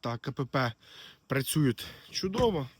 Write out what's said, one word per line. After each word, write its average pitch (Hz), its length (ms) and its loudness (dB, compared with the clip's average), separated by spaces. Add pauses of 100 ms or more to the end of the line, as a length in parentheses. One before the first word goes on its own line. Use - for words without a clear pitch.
та 120 180 -4
К - 140 -6
П 135 120 -4
П 123 280 0 (540)
працюють 135 600 2 (240)
чудово. 190 580 0 (120)